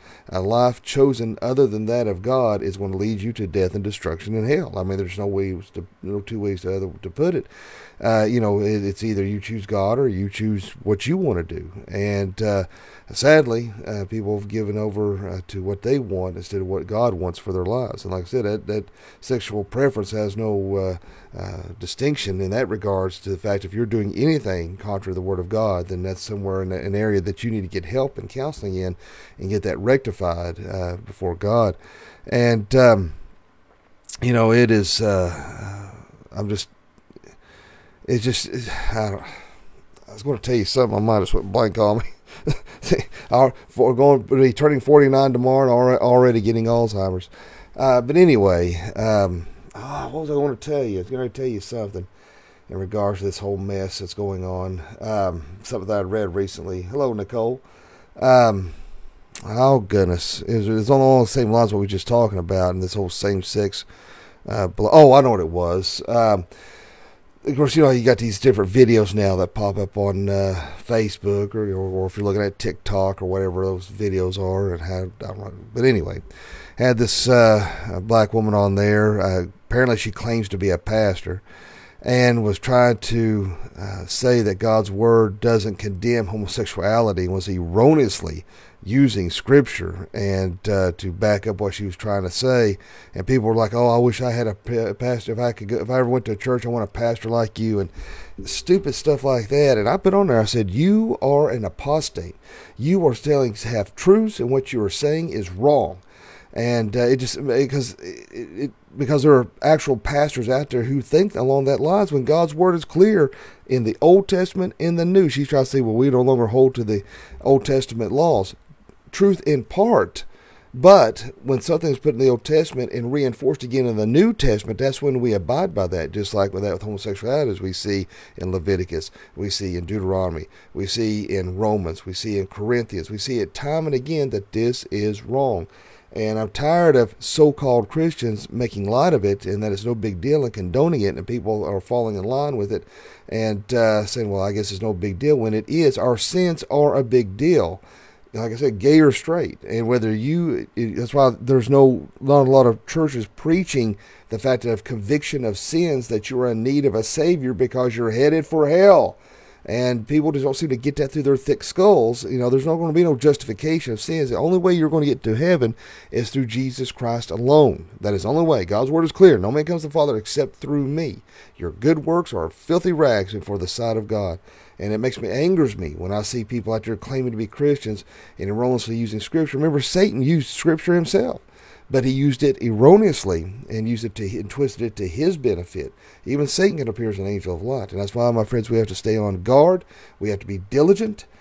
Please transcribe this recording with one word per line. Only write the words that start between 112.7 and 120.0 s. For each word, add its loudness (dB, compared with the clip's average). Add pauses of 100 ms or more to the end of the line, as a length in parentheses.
is -4
clear 4 (380)
in 0
the -2
Old 8
Testament, -2
in 0
the 0
New. 4
She's -2
trying 2
to -8
say, 0
"Well, 0
we 4
no 4
longer 2
hold 4
to -4
the -2 (380)
Old 4
Testament -2
laws." 0 (540)
Truth 2
in 0
part, 0 (480)